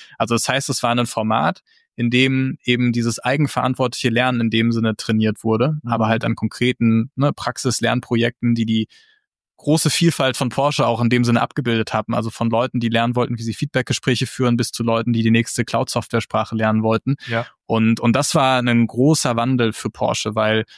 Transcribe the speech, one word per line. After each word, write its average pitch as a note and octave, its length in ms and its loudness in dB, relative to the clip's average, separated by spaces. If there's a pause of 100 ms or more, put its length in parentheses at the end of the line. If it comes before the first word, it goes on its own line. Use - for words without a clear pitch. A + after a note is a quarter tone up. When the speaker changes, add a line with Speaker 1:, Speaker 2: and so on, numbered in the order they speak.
(180)
Speaker 1:
Also A2+ 180 0
das - 140 -2
heißt, C3 180 -2
es - 160 -6
war A#2+ 80 2
ein A#2+ 140 0
Format, A#2 560 0 (380)
in A#2+ 120 0
dem C3 520 2
eben B2 280 2
dieses A#2 260 0
eigenverantwortliche C3 920 -2
Lernen B2 300 0
in A2+ 120 0
dem A2+ 200 2
Sinne A2+ 240 0
trainiert G#2+ 480 -2
wurde, A#2+ 380 0
Speaker 2:
Mhm. - 100 -4
Speaker 1:
aber A2+ 160 2
halt A2 180 0
an A#2 100 -2
konkreten, A#2 800 0
ne, C#3 180 0
Praxis-Lernprojekten, A#2+ 1200 -2
die A#2 140 0
die A2 200 0 (720)
große D#3 320 2
Vielfalt C#3+ 480 0
von B2+ 120 -2
Porsche C#3 360 0
auch A2+ 160 0
in A#2+ 80 2
dem B2 140 2
Sinne A#2 180 2
abgebildet A#2 540 -2
haben, A2 180 -4
also A2+ 160 -2
von A#2 220 -4
Leuten, A#2+ 280 0
die A#2 100 0
lernen A#2 260 0
wollten, A#2+ 240 -2
wie - 20 -10
sie A2+ 140 -6
Feedback-Gespräche B2+ 720 -2
führen, A#2+ 300 0
bis A#2 140 -2
zu - 120 -4
Leuten, A#2 280 0
die A2+ 120 2
die A2+ 80 4
nächste A2+ 340 2
Cloud-Software-Sprache A#2 880 -2
lernen A2 280 0
wollten. A2+ 320 0 (100)
Speaker 2:
Ja. A#2 220 -4 (180)
Speaker 1:
Und, A2+ 340 2
und A#2 160 2
das C#3+ 200 0
war C3 260 2
ein A#2 240 2
großer B2+ 500 2
Wandel A#2 380 0
für - 160 -8
Porsche, A2 460 -4
weil A2 300 0 (120)